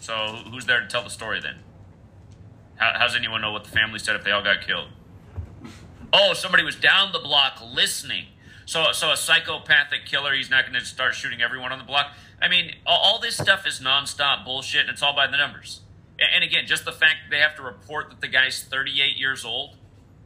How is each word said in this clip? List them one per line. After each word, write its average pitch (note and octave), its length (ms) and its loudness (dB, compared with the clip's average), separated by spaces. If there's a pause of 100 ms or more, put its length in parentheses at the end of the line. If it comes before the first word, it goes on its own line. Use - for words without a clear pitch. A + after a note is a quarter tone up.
So A2+ 140 -8
who, A2 360 -8
who's B2+ 160 -10
there B2 140 4
to G#2+ 60 -10
tell A#2+ 160 -4
the G#2 80 -14
story G#2 300 -6
then? D2 160 -8 (1200)
How, A2+ 220 0
how A#2+ 80 2
does A#2+ 100 -2
anyone A2+ 240 -4
know G#2+ 120 -4
what G#2 120 -8
the - 60 -18
family A2 280 0
said G#2+ 160 -2
if G2+ 80 -4
they G2+ 80 -2
all G2+ 120 2
got G2 220 0
killed? F2 240 -4 (1200)
Oh, F#3 220 4
somebody F3 280 4
was D#3 140 6
down F#3 360 6
the E3 60 -4
block C#3 420 2
listening. B2 640 -2 (380)
So, D#3+ 280 0
so D#3+ 180 0
a C#3 60 2
psychopathic D#3 880 2
killer, C#3+ 280 -2
he's B2+ 160 -4
not C3 160 4
gonna B2 180 -4
start B2+ 320 -2
shooting A#2+ 260 -4
everyone B2+ 300 -4
on C3 60 -8
the C3 60 -16
block? C#3 300 -2 (260)
I F3 80 2
mean, F3+ 280 0 (100)
a-, D#3+ 40 -2
all F#3+ 300 2
this A#3 160 -4
stuff G3 300 2
is D3 140 -4
nonstop C3+ 640 0
bullshit, C3+ 380 -2
and C3+ 80 -2
it's B2+ 120 -6
all C#3+ 120 0
by C#3 120 4
the C3 100 -2
numbers. - 440 -4 (400)
A-, D#3 140 4
and E3+ 100 4
again, D#3 220 0
just D#3 180 -2
the D#3 80 -6
fact D#3 320 4
that - 60 -14
they D3 100 0
have D3+ 160 2
to C#3+ 60 -14
report D3+ 480 -10
that B2 100 -20
the C#3 80 -6
guy's C3 340 2
thirty-eight C#3 540 -2
years C3+ 280 -4
old B2 320 -8 (480)